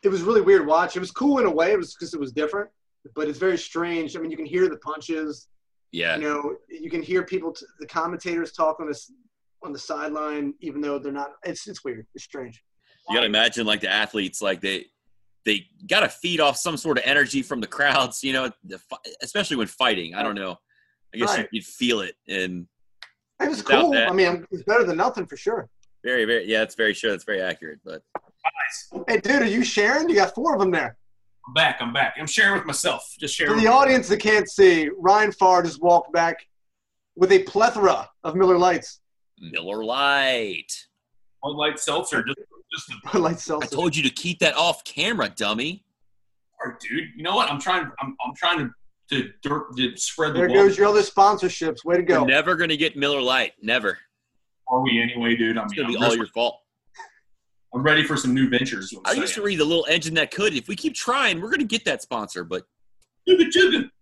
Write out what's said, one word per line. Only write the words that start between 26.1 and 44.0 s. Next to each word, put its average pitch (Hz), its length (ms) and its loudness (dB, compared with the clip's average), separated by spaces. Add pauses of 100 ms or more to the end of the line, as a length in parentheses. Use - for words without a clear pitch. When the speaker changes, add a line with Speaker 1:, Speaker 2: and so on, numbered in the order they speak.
Speaker 2:
very, 110 220 0
yeah, 110 160 2
it's 110 120 -4
very 107 200 0
sure. 113 180 -2
That's 92 120 -6
very 101 160 -4
accurate. 82 440 -6
But 80 180 -14 (420)
Speaker 3:
Nice. - 640 -8
Speaker 1:
Hey, 226 120 0
dude, 262 220 2
are 226 40 2
you 220 180 0
sharing? 269 440 2
You 339 80 2
got 190 180 2
four 294 200 0
of 202 60 0
them 190 100 2
there. 147 260 -2 (520)
Speaker 3:
I'm 127 60 -20
back. 156 260 2
I'm 120 120 -4
back. 127 260 0
I'm 156 100 -8
sharing 202 260 2
with - 100 -2
myself. 156 400 -2 (140)
Just 147 180 -6
Speaker 1:
For 170 80 0
Speaker 3:
sharing 214 140 2
Speaker 1:
the 220 60 4
Speaker 3:
with 226 80 6
Speaker 1:
audience 262 360 6
that 208 120 2
can't 208 280 4
see, 170 400 6 (100)
Ryan 202 340 4
Farr 185 300 6
just 156 200 -4
walked 170 300 4
back 170 340 0 (680)
with 185 160 4
a 190 120 8
plethora 202 640 2 (160)
of 160 120 -6
Miller 185 220 6
Lights. 185 420 0 (380)
Speaker 2:
Miller 87 460 -8
Lite. 127 880 0 (680)
Speaker 3:
Bud 147 80 -6
Light 147 300 -4
Seltzer. 147 440 -2
Just, 131 140 -8 (340)
just - 320 -14
Speaker 1:
<laughs> - 80 -10
Bud 185 100 2
Light 165 120 0
Speaker 2:
I 165 40 -12
Speaker 1:
Seltzer. 156 360 -6
Speaker 2:
told 156 220 0
you 156 80 -2